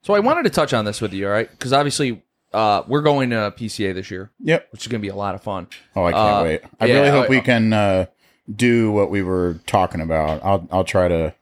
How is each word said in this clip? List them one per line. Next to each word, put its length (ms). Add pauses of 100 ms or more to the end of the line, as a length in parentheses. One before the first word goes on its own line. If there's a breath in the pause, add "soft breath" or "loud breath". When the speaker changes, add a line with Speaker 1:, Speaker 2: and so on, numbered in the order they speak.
Speaker 1:
So 120
I 60
wanted 240
to 60
touch 240
on 100
this 160
with 120
you, 140
all 60
right? 160 (100)
'Cause 140
obviously, 500 (300)
uh, 360
we're 140
going 280
to 260
P 120
C 180
A 80
this 160
year. 200 (100)
Speaker 2:
Yep. 320
Speaker 1:
Which 100
is 60
gonna 120
be 80
a 60
lot 200
of 80
fun. 260 (260)
Speaker 2:
Oh, 100
I 80
can't 280
Speaker 1:
Uh, 20
Speaker 2:
wait. 180 (200)
I 60
Speaker 1:
yeah, 80
Speaker 2:
really 160
hope 160
Speaker 1:
I 20
Speaker 2:
we 120
can, 320
uh, 340 (480)
do 360
what 200
we 120
were 440
talking 340
about. 420
I'll, 300
I'll 120
try 240
to 340